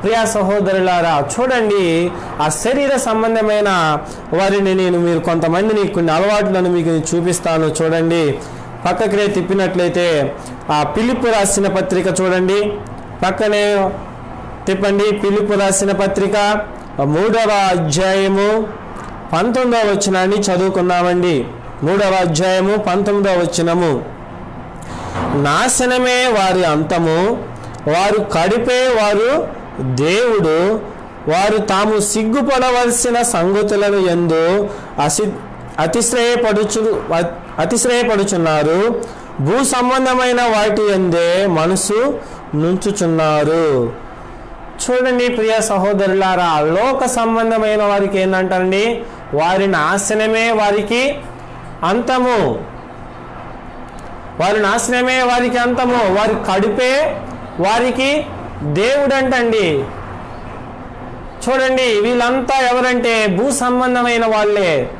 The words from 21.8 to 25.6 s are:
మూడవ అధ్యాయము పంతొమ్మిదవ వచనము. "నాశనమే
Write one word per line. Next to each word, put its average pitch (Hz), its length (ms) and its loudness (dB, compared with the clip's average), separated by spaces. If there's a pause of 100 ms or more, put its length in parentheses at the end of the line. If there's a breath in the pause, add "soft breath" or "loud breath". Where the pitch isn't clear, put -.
మూడవ 190 360 2
అధ్యాయము 185 580 2
పంతొమ్మిదవ 202 540 0
వచనము. 170 720 0 (1400 loud breath)
"నాశనమే 247 840 2